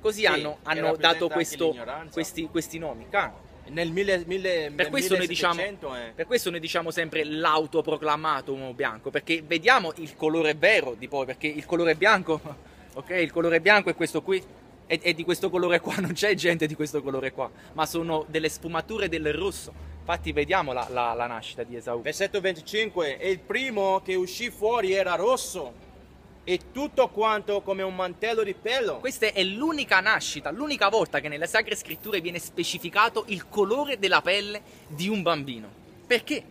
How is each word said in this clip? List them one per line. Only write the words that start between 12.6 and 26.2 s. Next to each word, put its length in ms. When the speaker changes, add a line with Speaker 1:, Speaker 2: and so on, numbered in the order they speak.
Speaker 1:
ok, 160
il 220
colore 280
bianco 300
è 40
questo 280
qui, 200
è, 140
è 140
di 100
questo 240
colore 320
qua, 180
<laughs> 20
non 120
c'è 220
gente 320
di 80
questo 280
colore 300
qua, 160
ma 120
sono 420
delle 200
sfumature 600
del 240
rosso. 400
Infatti 320
vediamo 400
la, 180
la, 240
la 140
nascita 340
di 140
Esau. 260
Speaker 2:
Versetto 380
venticinque: 800
"E 120
il 80
primo 680
che 120
uscì 340
fuori 420
era 220
rosso, 760